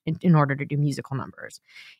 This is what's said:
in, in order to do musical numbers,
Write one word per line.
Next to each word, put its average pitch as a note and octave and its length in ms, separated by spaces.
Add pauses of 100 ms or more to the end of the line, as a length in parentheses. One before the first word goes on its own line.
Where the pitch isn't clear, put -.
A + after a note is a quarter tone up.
in, D#3+ 160
in F3+ 120
order C#3+ 220
to D3 80
do D3 120
musical C#3 400
numbers, - 440 (400)